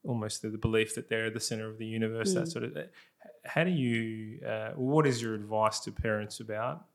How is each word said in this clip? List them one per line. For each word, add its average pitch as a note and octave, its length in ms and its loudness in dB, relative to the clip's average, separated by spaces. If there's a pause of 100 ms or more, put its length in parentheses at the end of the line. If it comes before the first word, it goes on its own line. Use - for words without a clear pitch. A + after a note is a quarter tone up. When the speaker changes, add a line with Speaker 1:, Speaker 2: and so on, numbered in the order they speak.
Speaker 1:
almost A2+ 380 -2
the, A2+ 60 -4
the G#2+ 100 -6
belief A2 380 4
that A#2 120 -8
they're A2+ 220 0
the A2 100 -4
center A2 280 -4
of A2 100 -12
the A2+ 80 -6
universe, A2+ 480 2
that E3+ 100 2
Speaker 2:
Mm. E3 80 -4
Speaker 1:
sort A#2+ 120 -4
of, - 120 -6 (680)
how - 200 2
do F#3 60 2
you, A2+ 760 0
uh, A2 280 -4
what C#3+ 320 6
is A#2 160 2
your A2+ 120 -2
advice G#2+ 460 0
to G#2 120 -8
parents G#2+ 480 -2
about A#2 540 -4